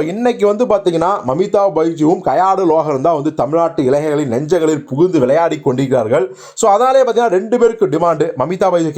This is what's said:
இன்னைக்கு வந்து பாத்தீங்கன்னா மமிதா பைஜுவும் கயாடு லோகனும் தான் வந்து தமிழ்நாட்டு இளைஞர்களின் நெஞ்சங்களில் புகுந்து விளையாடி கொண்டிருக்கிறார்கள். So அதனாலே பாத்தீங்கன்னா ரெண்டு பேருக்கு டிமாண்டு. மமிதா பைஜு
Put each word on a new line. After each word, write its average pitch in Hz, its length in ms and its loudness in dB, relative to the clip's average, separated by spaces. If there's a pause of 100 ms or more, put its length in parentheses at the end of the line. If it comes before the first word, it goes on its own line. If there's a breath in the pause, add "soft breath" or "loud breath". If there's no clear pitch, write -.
(120)
இன்னைக்கு 233 380 -2
வந்து 214 140 0 (100)
பாத்தீங்கன்னா 180 380 0 (180)
மமிதா 196 340 0 (140)
பைஜுவும் 165 500 0
கயாடு 185 340 2 (100)
லோகனும் 151 360 0
தான் 165 120 2
வந்து 151 200 -4
தமிழ்நாட்டு 165 480 0
இளைஞர்களின் 147 460 0
நெஞ்சங்களில் 156 560 0
புகுந்து 160 340 0
விளையாடி 156 320 2 (100)
கொண்டிருக்கிறார்கள். 131 600 0 (340 loud breath)
So 226 140 2
அதனாலே 262 320 2
பாத்தீங்கன்னா 226 320 0
ரெண்டு 220 240 -2
பேருக்கு 226 340 2
டிமாண்டு. 165 320 0 (140)
மமிதா 180 320 -2
பைஜு 160 240 0